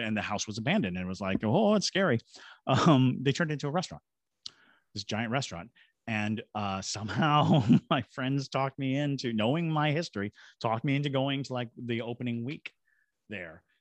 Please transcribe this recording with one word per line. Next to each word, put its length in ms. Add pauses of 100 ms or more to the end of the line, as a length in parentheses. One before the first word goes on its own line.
and 160
the 60
house 240
was 120
abandoned, 380
and 100
it 20
was 120
like, 240
"Oh, 300
it's 120
scary." 340 (460)
Um, 560
they 100
turned 180
it 40
into 140
a 40
restaurant, 300 (920)
this 100
giant 280
restaurant. 380 (360)
And, 360 (120)
uh, 280
somehow 840 (120)
<laughs> 140
my 120
friends 460
talked 300
me 180
into, 360
knowing 380
my 220
history, 400 (280)
talked 240
me 120
into 140
going 340
to, 100
like, 220
the 260
opening 420
week 280 (560)
there. 340 (180)